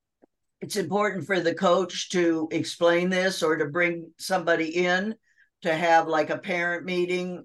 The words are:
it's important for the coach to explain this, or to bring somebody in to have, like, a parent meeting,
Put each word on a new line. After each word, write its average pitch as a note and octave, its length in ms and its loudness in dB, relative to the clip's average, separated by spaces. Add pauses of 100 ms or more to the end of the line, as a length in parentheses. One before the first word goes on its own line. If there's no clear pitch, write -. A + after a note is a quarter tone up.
(640)
it's C#3 140 -8
important F#3+ 500 -2
for F#3+ 140 0
the E3 140 2
coach F3+ 560 0
to E3 400 2
explain E3+ 600 2
this, F#3 320 0
or D#3+ 160 2
to D3+ 80 -2
bring E3+ 520 -2
somebody E3+ 680 0
in F#3+ 280 0 (460)
to E3 140 0
have, E3 340 4
like, D#3 220 0
a D3 80 -4
parent F3 480 -4
meeting, F3+ 580 -2